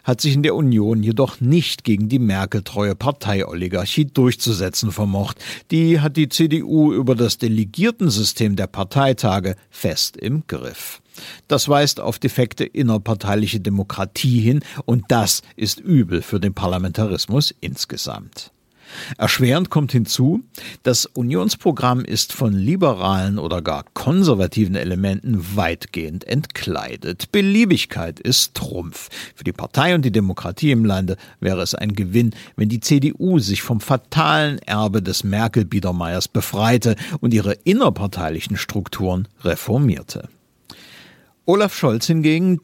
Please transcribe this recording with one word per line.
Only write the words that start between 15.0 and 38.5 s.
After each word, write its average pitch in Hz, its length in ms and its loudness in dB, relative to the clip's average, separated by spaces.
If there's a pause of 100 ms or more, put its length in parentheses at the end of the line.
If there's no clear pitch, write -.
das 113 340 2 (120)
ist - 240 -4
übel 95 420 2
für 98 200 -4
den 98 120 0
Parlamentarismus 95 1080 -2
insgesamt. - 880 -10 (680)
Erschwerend 127 500 2
kommt 147 240 0
hinzu, 131 480 2 (420)
das 123 220 0
Unionsprogramm 127 1000 -2
ist - 260 -4
von 107 220 0
liberalen 101 840 0
oder 82 220 -4
gar 78 320 -4
konservativen 107 840 2
Elementen 95 680 -2 (120)
weitgehend 85 720 -4
entkleidet. - 1040 -6
Beliebigkeit 196 880 2
ist - 360 0
Trumpf. - 560 -8 (240)
Für - 100 -18
die 90 80 -4
Partei 170 420 0
und 143 120 2
die 113 40 2
Demokratie 98 600 0
im 113 160 4
Lande 95 320 0 (200)
wäre 95 220 -2
es 87 140 -4
ein 104 200 -4
Gewinn, 104 360 2 (260)
wenn 107 140 2
die 117 100 -2
C 143 180 4
D 139 140 2
U 185 260 2
sich 101 220 0
vom 113 220 -2
fatalen 151 800 0
Erbe 107 420 0
des 92 200 -4
Merkel-Biedermeiers 95 1040 0
befreite 113 720 2 (240)
und 117 140 0
ihre 101 300 0
innerparteilichen 101 920 0